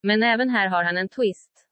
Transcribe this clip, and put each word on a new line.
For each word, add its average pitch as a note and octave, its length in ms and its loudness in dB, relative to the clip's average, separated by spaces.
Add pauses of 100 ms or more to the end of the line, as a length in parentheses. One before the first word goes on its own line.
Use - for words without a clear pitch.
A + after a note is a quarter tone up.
Men G#3+ 200 2
även A#3 280 2
här G3+ 180 0
har F3 160 0
han F3 120 -2
en F#3+ 120 -4
twist. - 640 -6